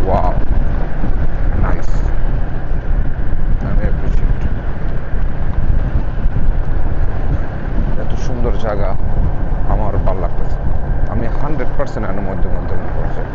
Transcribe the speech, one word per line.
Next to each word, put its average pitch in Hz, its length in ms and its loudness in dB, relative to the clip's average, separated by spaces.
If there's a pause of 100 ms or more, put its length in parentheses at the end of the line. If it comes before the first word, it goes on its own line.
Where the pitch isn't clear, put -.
ওয়াও, 92 260 0 (1300)
নাইস, - 280 2 (1700)
আমি - 200 0
অ্যাপ্রিশিয়েট। - 600 0 (3500)
এত - 200 0
সুন্দর 123 320 0 (100)
জায়গা, 104 280 0 (800)
আমার 104 280 0
ভালো 92 240 0
লাগতেছে। - 360 0 (540)
আমি - 160 -2 (140)
হান্ড্রেড 143 260 0 (100)
পার্সেন্ট 127 300 -2
এর 95 60 -2
মধ্যে 98 360 -2
মধ্যে 98 260 0
মনে - 200 0
করছি। - 260 -2 (140)